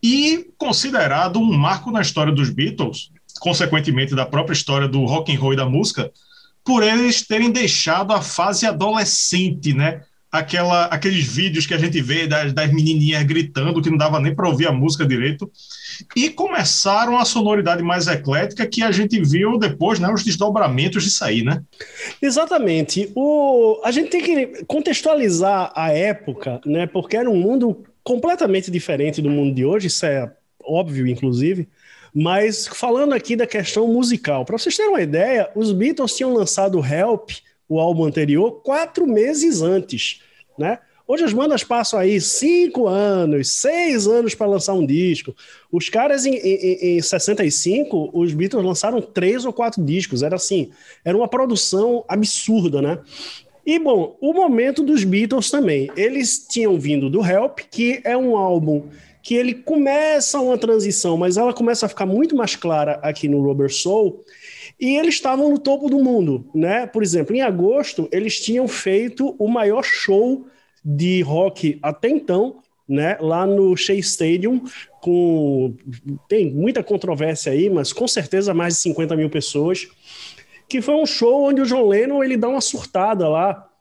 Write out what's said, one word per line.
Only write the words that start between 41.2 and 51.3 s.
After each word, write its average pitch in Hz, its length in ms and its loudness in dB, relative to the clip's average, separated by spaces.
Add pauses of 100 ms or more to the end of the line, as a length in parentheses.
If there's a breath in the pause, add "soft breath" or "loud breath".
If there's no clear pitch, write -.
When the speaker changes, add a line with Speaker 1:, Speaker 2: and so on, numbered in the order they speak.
Speaker 2:
as 254 80 2
bandas 262 320 0
passam 240 340 -2
aí 196 220 2
cinco 302 640 2
anos, 185 680 2
seis 294 560 0
anos 226 280 2
pra 220 100 -2
lançar 202 280 0
um 185 120 2
disco. 160 480 0 (380 loud breath)
Os 170 160 -2
caras, 262 380 0
em, 269 100 2
em, 185 600 0
em 165 40 0
sessenta 196 440 0
e 147 60 2
cinco, 190 600 0
os 170 200 0
Beatles 190 320 0
lançaram 202 360 -2
três 208 440 0
ou 240 80 -6
quatro 233 280 -2
discos. 147 400 -2
Era 156 140 -2
assim, 180 340 -2 (360 loud breath)
era 175 100 0
uma 233 140 0